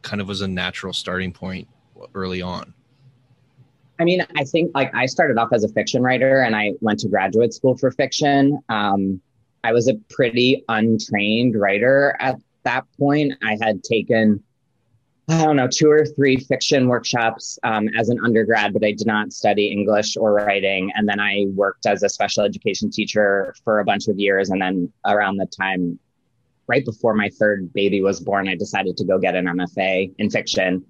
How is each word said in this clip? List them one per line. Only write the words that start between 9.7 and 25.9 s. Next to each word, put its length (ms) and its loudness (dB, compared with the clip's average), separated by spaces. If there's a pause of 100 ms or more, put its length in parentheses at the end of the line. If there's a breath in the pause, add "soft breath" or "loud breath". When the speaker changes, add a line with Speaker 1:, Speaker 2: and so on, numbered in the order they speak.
Speaker 2:
was 140 4
a 60 2 (140)
pretty 600 0
untrained 840 0
writer 640 2
at 180 -2 (260)
that 240 -2 (120)
point. 440 2
I 180 -2
had 240 0
taken, 580 2 (840)
I 160 2
don't 120 4
know, 120 2
two 220 4
or 160 6
three 320 2
fiction 500 0
workshops, 760 -2
um, 320 0
as 140 0
an 160 0
undergrad, 480 2
but 100 0
I 100 2
did 140 -4
not 280 -2
study 360 2
English 460 0
or 160 2
writing. 640 0
And 120 0
then 140 0
I 280 0
worked 360 -2
as 180 0
a 60 2
special 340 -2
education 480 -2
teacher 720 0
for 180 0
a 40 -2
bunch 240 -2
of 100 -2
years. 300 2
And 140 -2
then 280 -2 (140)
around 320 2
the 80 -2
time, 540 -4 (680)